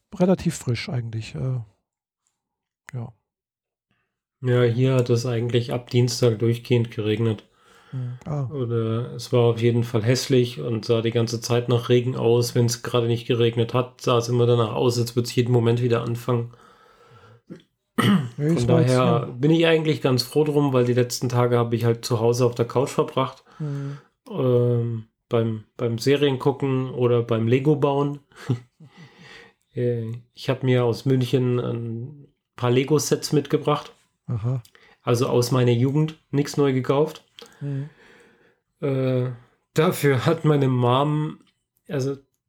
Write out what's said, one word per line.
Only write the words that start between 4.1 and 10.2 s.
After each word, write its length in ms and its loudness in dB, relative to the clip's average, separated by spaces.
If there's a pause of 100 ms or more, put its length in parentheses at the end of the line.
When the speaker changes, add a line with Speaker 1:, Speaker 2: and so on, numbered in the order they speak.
Speaker 2:
Ja, 220 2
hier 320 2
hat 160 2
es 160 2
eigentlich 460 -2
ab 180 -6
Dienstag 480 2
durchgehend 520 0
geregnet. 580 -2 (440)
Speaker 1:
Mhm. 320 -10
Ah. 260 -6
Speaker 2:
Oder 640 -2
es 200 -12
war 100 4
auf 180 2
jeden 240 2
Fall 180 -2
hässlich 580 2